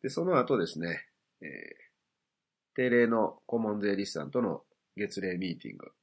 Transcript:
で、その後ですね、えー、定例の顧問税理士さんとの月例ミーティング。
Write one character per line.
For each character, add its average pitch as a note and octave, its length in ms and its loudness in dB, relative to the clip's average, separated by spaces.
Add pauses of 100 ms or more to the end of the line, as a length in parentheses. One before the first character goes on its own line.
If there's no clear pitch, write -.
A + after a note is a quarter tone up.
で、 C3+ 80 -2
そ E3 160 -2
の F3 140 6
後 B2 180 2
で E2+ 100 2
す D#2 120 -8
ね、 E2+ 280 -6 (340)
え - 40 -16
ー、 - 20 -10 (1300)
定 B2+ 140 2
例 A#2+ 180 8
の A2+ 380 2
顧 A#2 140 0
問 G#2 200 0
税 G2+ 160 2
理 G2 100 -2
士 - 60 -8
さ D2+ 140 -4
ん C2+ 60 -12
と B2 100 0
の F#2+ 220 -2 (360)
月 G2+ 220 -4
例 F#2 160 -2
ミ F2+ 200 -4
ー - 20 -18
テ - 100 -12
ィ - 40 -14
ン - 40 -18
グ。 - 140 -18 (100)